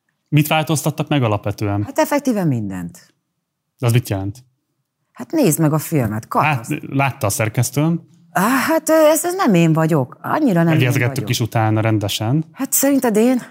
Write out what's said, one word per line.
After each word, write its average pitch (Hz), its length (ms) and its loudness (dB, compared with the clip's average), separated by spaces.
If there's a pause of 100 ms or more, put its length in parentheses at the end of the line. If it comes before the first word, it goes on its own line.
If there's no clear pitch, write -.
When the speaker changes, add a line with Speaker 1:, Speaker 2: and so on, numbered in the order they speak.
(280)
Speaker 1:
Mit 151 180 2
változtattak 156 640 -2
meg 143 140 2
alapvetően? 104 640 -2
Speaker 2:
Hát - 140 -6
effektíven 269 480 0
mindent. 95 680 -6 (640)
Speaker 1:
De 123 80 -4
az 117 60 4
mit 120 160 0
jelent? 101 360 -6 (680)
Speaker 2:
Hát - 180 -16
nézd 220 300 2
meg 151 120 2
a 156 60 0
filmet, 120 500 -4
katasz- 143 420 -2
Speaker 1:
Hát, 147 120 -6
látta 135 440 -2
a 101 40 0
szerkesztőm. 143 760 -2 (220)
Speaker 2:
Á, 185 180 0
hát, 269 400 0
ö, 311 40 2
ez, 320 320 4
ez 349 100 -4
nem 349 200 2
én 170 180 4
vagyok. 156 500 0
Annyira 175 400 0
nem 170 100 2
én 151 80 2
Speaker 1:
Egyezgettük 120 340 0
Speaker 2:
vagyok. 107 140 -6
Speaker 1:
is - 120 -2
utána 110 400 0
rendesen. 110 720 -2
Speaker 2:
Hát 269 200 -8
szerinted 262 440 0
én? 240 340 2